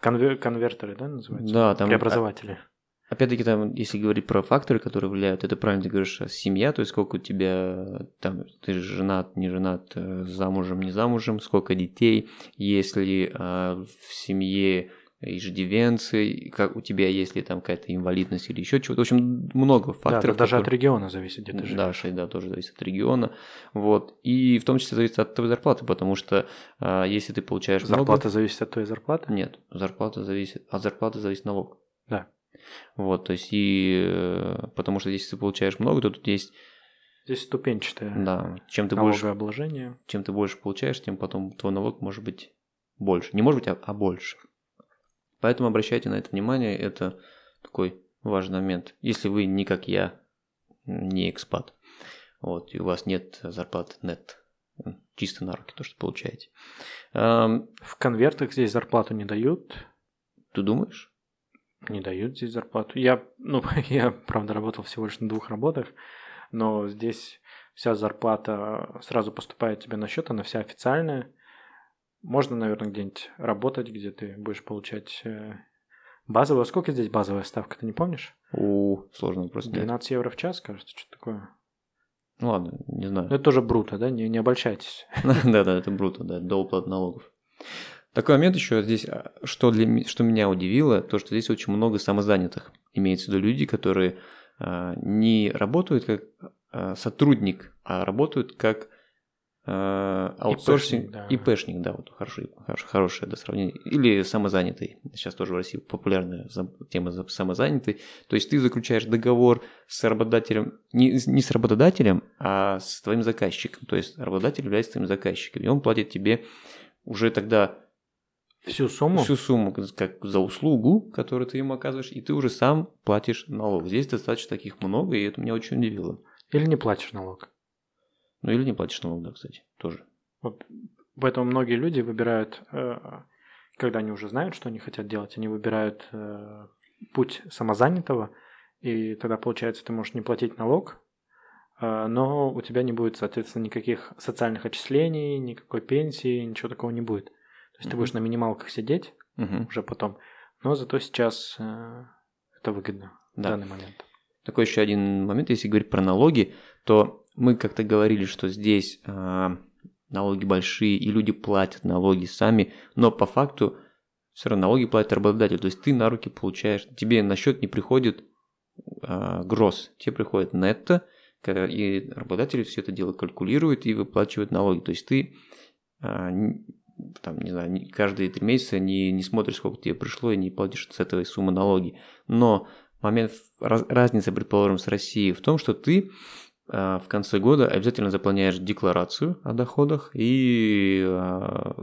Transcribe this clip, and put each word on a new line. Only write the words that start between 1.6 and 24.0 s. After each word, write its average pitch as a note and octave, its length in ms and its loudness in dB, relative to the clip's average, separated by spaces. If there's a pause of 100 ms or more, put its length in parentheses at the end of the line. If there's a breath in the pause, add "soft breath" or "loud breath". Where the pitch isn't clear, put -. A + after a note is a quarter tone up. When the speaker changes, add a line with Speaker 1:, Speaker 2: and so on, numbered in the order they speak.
Speaker 2:
там, G2 100 0
а, G2+ 60 4
Speaker 1:
Преобразователи. A2 680 2 (520)
Speaker 2:
опять-таки, A#2+ 340 2
там, G#2+ 300 2
если G#2+ 240 -4
говорить G#2 280 2
про G2+ 140 2
факторы, C3 380 2
которые F#2+ 320 -2
влияют, G2 340 0
это G2 120 0
правильно G2 260 2
ты F2+ 80 -2
говоришь, F#2+ 320 -2
а - 60 -6
семья, G2+ 440 0
то - 80 -4
есть G#2 120 -2
сколько G2+ 240 -2
у - 20 -2
тебя, F#2 880 -2 (140)
там, F#2 240 -4 (180)
ты G2 100 -4
женат, F#2 640 -2
не F#2 140 -2
женат, F#2 440 -4
э, F#2 280 -8
замужем, F#2 580 -2
не F#2+ 100 -4
замужем, A2 500 0
сколько - 340 0
детей, A2 560 2 (260 loud breath)
если, F#2+ 800 0
а, F2+ 400 -4 (100)
в - 300 -18
семье F#2+ 760 0 (340 loud breath)
иждивенцы, G#2 1300 0
как - 220 0
у - 60 -8
тебя, F#2+ 280 2
есть F#2+ 280 0
ли F#2+ 60 -2
там F2+ 180 -6
какая-то F2+ 340 -6
инвалидность F2+ 560 -2
или - 80 -8
еще C3+ 220 2
чего-то. B2+ 200 -2
В A#2+ 40 6
общем, B2 500 2
много C3+ 380 6
Speaker 1:
Да, - 80 -10
Speaker 2:
факторов, A2+ 360 2
Speaker 1:
да, A2+ 40 2
даже A#2+ 160 4
от A2+ 60 4
Speaker 2:
которые B2 180 2
Speaker 1:
региона A#2+ 300 4
зависит, F#2+ 340 -10
где G2+ 80 -12
ты G2+ 60 -6
Speaker 2:
Да, F#2 60 -4 (280)
Speaker 1:
живешь. F2+ 40 -8
Speaker 2:
ши-, F#2 140 -6
да, F2+ 160 -4
тоже F#2 220 -8
зависит F#2 260 -10
от - 80 -10
региона. A2+ 500 0 (400 loud breath)
Вот. G#2 520 2